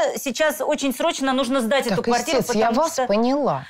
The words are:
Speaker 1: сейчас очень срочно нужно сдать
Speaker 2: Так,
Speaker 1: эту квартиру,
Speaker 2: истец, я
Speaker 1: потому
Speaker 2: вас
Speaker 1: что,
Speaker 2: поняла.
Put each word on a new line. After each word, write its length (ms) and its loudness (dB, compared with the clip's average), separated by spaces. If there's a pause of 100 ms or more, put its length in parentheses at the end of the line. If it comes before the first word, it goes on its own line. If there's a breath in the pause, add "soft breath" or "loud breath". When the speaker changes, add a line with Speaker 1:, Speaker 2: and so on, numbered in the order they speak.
(180)
Speaker 1:
сейчас 440 0
очень 320 -2
срочно 400 -2
нужно 280 0
сдать 240 2
Speaker 2:
Так, 80 0
Speaker 1:
эту 100 0
квартиру, 380 0
Speaker 2:
истец, 140 -2
я 120 2
Speaker 1:
потому 160 2
Speaker 2:
вас 100 0
Speaker 1:
что, 140 0
Speaker 2:
поняла. 640 0